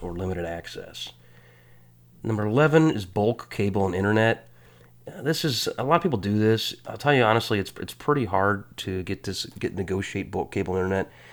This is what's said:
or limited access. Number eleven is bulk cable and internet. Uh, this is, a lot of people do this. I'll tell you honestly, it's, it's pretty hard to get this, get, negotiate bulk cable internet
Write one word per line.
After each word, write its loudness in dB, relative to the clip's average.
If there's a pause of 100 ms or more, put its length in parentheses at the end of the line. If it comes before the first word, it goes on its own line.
or -6
limited -4
access. -10 (1080)
Number -2
eleven 6
is -4
bulk -2
cable 0
and 0
internet. 2 (580)
Uh, -14
this -2
is, 0 (100)
a -4
lot 2
of 2
people 0
do 0
this. 2 (100)
I'll -12
tell 2
you 6
honestly, 4
it's, -4
it's -10
pretty 0
hard 0
to -4
get -8
this, -6
get, -6
negotiate -4
bulk -6
cable -2
internet 0 (240)